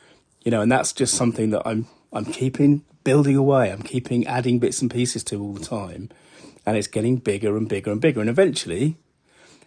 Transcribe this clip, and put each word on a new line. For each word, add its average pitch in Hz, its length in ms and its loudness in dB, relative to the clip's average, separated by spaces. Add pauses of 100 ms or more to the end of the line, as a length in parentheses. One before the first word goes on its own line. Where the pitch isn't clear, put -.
(420)
you 117 80 0
know, 113 100 2
and 117 100 4
that's - 220 2
just - 220 0
something 117 360 0
that 107 140 0
I'm, 113 220 -4 (260)
I'm 110 120 -6
keeping 143 600 2 (200)
building 139 320 4
away. 135 340 4
I'm 101 120 -10
keeping 123 440 -2
adding 123 320 0
bits 117 240 0
and 120 80 0
pieces 120 340 -4
to 101 180 -6
all 101 100 -8
the 101 120 -12
time. 95 460 -10 (540)
And 107 120 0
it's 104 100 -2
getting 117 300 0
bigger 104 400 -2
and 110 120 -2
bigger 104 220 -4
and 107 100 -2
bigger. 131 200 2
And 110 100 0
eventually, 147 640 0 (720)